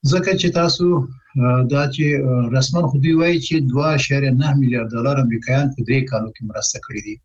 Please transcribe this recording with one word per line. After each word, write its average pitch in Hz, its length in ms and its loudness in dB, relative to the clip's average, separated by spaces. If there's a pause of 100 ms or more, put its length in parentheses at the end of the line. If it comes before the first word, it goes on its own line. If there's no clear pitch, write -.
(120)
ځکه 180 280 0
چې 175 80 0 (120)
تاسو، 170 260 0 (560)
آه، 127 200 2 (120)
دا 143 100 2 (100)
چې، 156 120 0 (240)
آه، 123 160 2 (100)
رسماً 135 340 0
خو 139 80 0
دوی 156 220 2
وایي 170 200 2
چې - 160 -4 (140)
دوه 143 220 0
اعشاریه 139 400 0 (100)
نه 151 80 2 (120)
میلیارد 120 340 0
ډالر 135 200 0 (100)
امریکایان 127 500 0
په 120 120 -6
درې 135 120 0 (100)
کالو 110 260 -4
کې - 140 -18
مرسته 104 360 -6
کړې 104 200 -12
دي. 107 200 -10